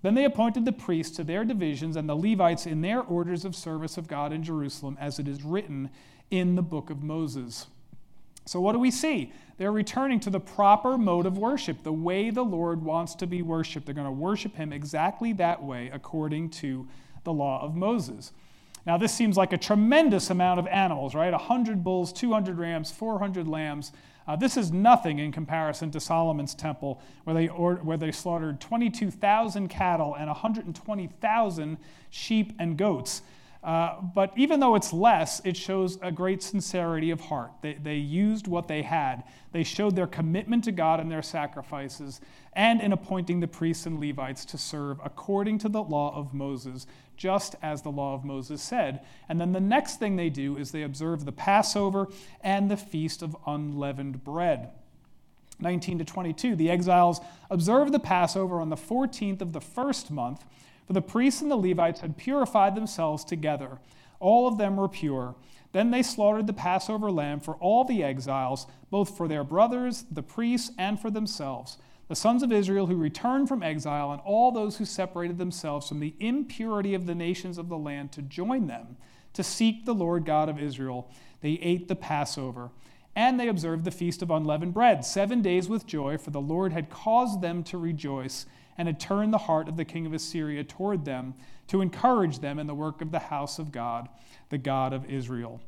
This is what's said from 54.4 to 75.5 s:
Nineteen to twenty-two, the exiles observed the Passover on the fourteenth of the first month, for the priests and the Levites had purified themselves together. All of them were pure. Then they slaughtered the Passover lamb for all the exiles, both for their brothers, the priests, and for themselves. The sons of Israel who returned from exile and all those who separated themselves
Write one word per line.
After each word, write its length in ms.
Nineteen 400
to 60
twenty-two, 500
the 160
exiles 500
observed 420
the 60
Passover 600
on 100
the 60
fourteenth 640
of 100
the 80
first 520
month, 320
for 80
the 80
priests 400
and 80
the 60
Levites 440
had 160
purified 580
themselves 480
together. 560
All 280
of 80
them 200
were 120
pure. 460
Then 180
they 120
slaughtered 440
the 80
Passover 560
lamb 300
for 160
all 280
the 180
exiles, 640
both 240
for 140
their 160
brothers, 640
the 120
priests, 560
and 200
for 120
themselves. 640
The 80
sons 260
of 80
Israel 360
who 100
returned 520
from 140
exile 500
and 100
all 280
those 280
who 80
separated 500
themselves 500